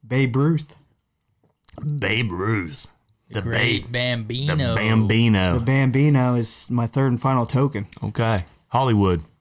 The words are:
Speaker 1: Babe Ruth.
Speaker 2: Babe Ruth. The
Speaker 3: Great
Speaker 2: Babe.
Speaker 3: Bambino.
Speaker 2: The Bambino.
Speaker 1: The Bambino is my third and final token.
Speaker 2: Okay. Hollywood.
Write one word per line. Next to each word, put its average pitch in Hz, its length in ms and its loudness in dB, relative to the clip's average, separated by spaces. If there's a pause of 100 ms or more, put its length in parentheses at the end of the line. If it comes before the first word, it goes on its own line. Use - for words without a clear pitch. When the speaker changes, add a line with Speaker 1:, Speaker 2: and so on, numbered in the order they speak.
Speaker 1:
Babe 127 300 0
Ruth. 156 400 0 (1200)
Speaker 2:
Babe 113 320 -2
Ruth. 90 580 -4 (420)
The 104 120 -6
Speaker 3:
Great 117 480 -2
Speaker 2:
Babe. 120 380 -4
Speaker 3:
Bambino. 139 280 -2
Speaker 2:
The 123 200 0
Bambino. 107 760 2
Speaker 1:
The 117 60 0
Bambino 135 760 2
is - 340 -6
my 120 160 0
third 131 220 0
and 123 120 0
final 131 260 0
token. 131 400 0 (160)
Speaker 2:
Okay. 107 420 -2 (240)
Hollywood. 101 560 2 (160)